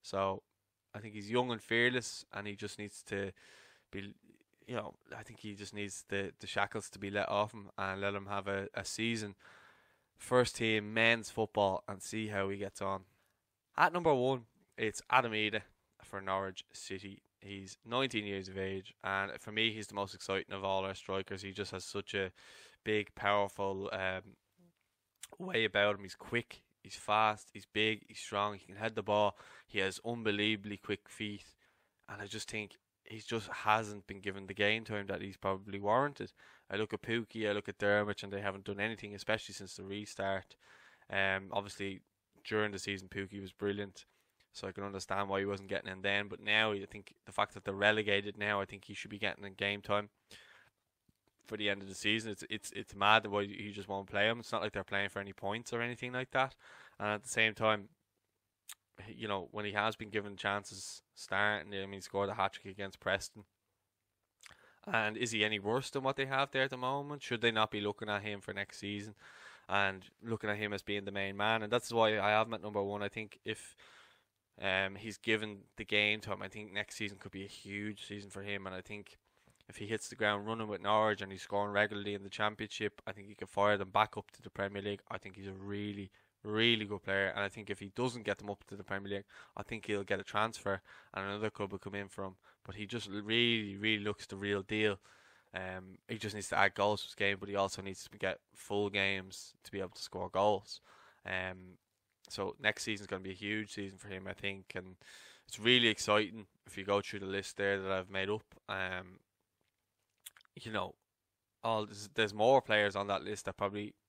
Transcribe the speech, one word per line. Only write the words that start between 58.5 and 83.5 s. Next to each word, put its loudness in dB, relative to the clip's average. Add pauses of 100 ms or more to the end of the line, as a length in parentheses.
you -8
know, -2
when -4
he -2
has 2
been -10
given -2
chances -4 (120)
starting, 0
I -4
mean, -8
he -10
scored 0
a -4
hat-trick 0
against -8
Preston. -2 (1400)
And 2
is 0
he 4
any 2
worse 0
than -2
what 0
they 0
have 0
there 2
at -2
the -6
moment? -6
Should -2
they 6
not 4
be -2
looking -2
at 2
him -4
for -8
next -6
season -4 (540)
and 4 (200)
looking -2
at 2
him -2
as -2
being -2
the -4
main -2
man? 4
And -4
that's 2
why 6
I 4
have 6
him -4
at -8
number 0
one. -2
I 0
think -8
if, -6 (840)
um, 0
he's -10
given 0 (180)
the -8
game 2
to -4
him, -6
I -8
think -12
next -4
season -6
could -14
be -10
a -12
huge -8
season -10
for -10
him. -6
And -6
I -8
think -14 (500)
if -16
he -8
hits -4
the -12
ground 2
running -2
with -4
Norwich 4
and -8
he's -10
scoring 0
regularly 2
in -8
the -12
Championship, -2
I -8
think -14
he -16
can -10
fire 4